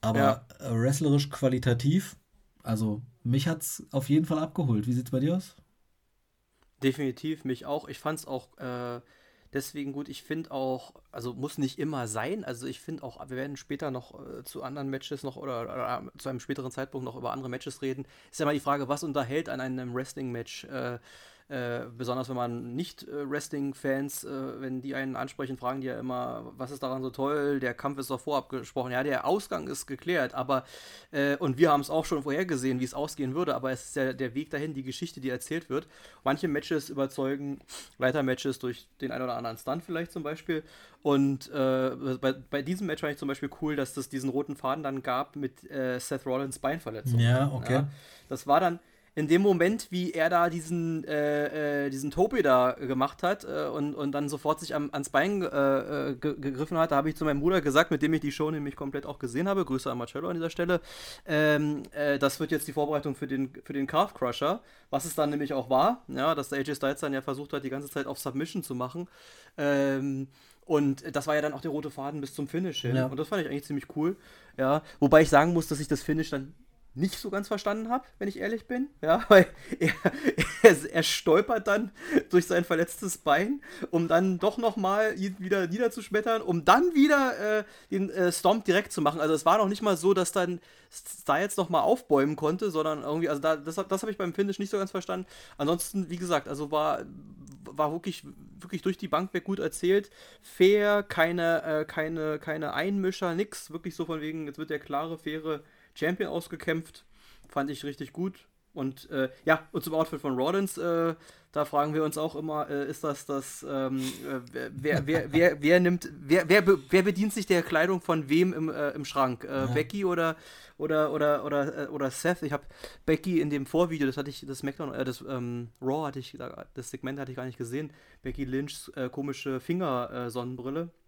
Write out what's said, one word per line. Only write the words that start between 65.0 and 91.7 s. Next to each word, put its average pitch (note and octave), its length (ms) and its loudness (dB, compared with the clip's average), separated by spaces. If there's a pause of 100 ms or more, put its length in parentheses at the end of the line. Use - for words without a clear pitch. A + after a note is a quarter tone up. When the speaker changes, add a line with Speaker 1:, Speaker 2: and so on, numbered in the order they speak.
Speaker 2:
es E3 100 -8
dann D3+ 160 2
nämlich D3 240 -2
auch B2+ 160 -4
war, E3+ 380 4
ja, C3+ 260 0
dass C#3+ 140 -2
der C#3+ 120 -2
A - 20 0
J C#3+ 160 -2
Styles C3+ 240 0
dann D3 100 -2
ja C3+ 100 -2
versucht C#3+ 300 -6
hat, C3+ 140 -4
die C3 40 -4
ganze C#3+ 200 -8
Zeit C#3+ 180 -4
auf C#3 100 -6
Submission C#3+ 460 -4
zu C3 120 -8
machen, C3 340 -6 (480)
ähm, C#3 720 0 (340)
und C#3+ 400 2 (100)
das C#3+ 140 -2
war D3+ 80 2
ja D3+ 60 2
dann D3+ 100 0
auch C3+ 100 -10
der D#3+ 100 -4
rote D3 180 -4
Faden C#3+ 320 -8
bis C#3 120 -10
zum C#3 140 -6
Finish F3 320 -4
hin. B2+ 160 0
Speaker 1:
Ja. C3 120 2
Speaker 2:
Und C3+ 100 -6
das D3+ 100 -4
fand G3 140 -2
ich D3+ 80 -4
eigentlich C#3+ 160 -6
ziemlich C#3+ 220 -6 (100)
cool, E3+ 180 0 (420)
ja. C3+ 260 2 (180)
Wobei D#3 220 12
ich D3+ 60 4
sagen D#3 220 8
muss, E3 160 2
dass D3 140 -4
ich C#3+ 80 -8
das C#3+ 120 0
Finish D#3 280 0
dann C#3 240 -6 (400)
nicht E3 260 -2
so G#3+ 100 -8
ganz G3 180 -4
verstanden G#3+ 420 -2
hab, - 160 -2 (140)
wenn G3+ 80 -4
ich G3 100 -6
ehrlich G#3+ 300 -4
bin, B3+ 220 -2 (120)
ja, E3 240 4
<laughs> - 40 -14
weil F#3+ 180 12 (320)
er, D#3+ 140 2 (680)
er, G#3 140 12 (180)
er E3 100 2
stolpert G3+ 640 2
dann G#3+ 260 0 (380)
durch F3 180 4
sein F3 180 2
verletztes E3+ 520 -2
Bein, G3 440 2 (300)
um E3+ 180 2
dann F3+ 300 4
doch G#3 180 2
noch A#3 180 2
mal G#3 420 2
ihn F#3+ 220 -4
wieder F#3 280 0
niederzuschmettern, A3 720 0
um E3+ 240 0
dann D#4 280 8
wieder, C4+ 640 6
äh, G#3 40 -4 (280)
den, F#3+ 180 2
äh, F3+ 240 2
Stomp G#3 320 2
direkt G3 260 2
zu E3+ 100 -2
machen. D3 200 2
Also D#3 120 4
es D3+ 120 0
war F3 120 8
noch G#3 120 4
nicht G3+ 120 -2
mal G3+ 140 4
so, F3 180 4
dass F3+ 200 2
dann F3+ 260 0 (320)
Styles - 640 -2
noch F3 140 0
mal E3 100 4